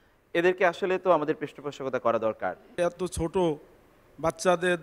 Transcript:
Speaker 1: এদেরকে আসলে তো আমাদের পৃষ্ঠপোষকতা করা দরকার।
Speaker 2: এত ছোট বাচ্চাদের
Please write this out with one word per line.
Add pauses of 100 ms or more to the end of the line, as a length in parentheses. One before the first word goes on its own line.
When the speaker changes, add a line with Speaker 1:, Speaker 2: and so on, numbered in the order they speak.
(340)
Speaker 1:
এদেরকে
আসলে
তো
আমাদের
পৃষ্ঠপোষকতা
করা
দরকার। (220)
Speaker 2:
এত
ছোট (840)
বাচ্চাদের